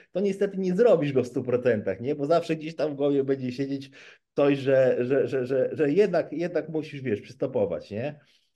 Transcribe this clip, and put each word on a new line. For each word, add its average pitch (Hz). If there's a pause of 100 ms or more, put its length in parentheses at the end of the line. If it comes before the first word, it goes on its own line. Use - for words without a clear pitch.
(120)
to 180
niestety 196
nie 185
zrobisz 170
go 127
w -
stu 127
procentach, 117
nie? 139
Bo 143
zawsze 165
gdzieś 156
tam 147
w 139
głowie 143
będzie 131
siedzieć 135 (440)
coś, 143
że, 131
że, 127
że, 127
że, 131
że 143
jednak, 175
jednak 165
musisz, 143
wiesz, 110
przystopować, 101
nie? 135 (360)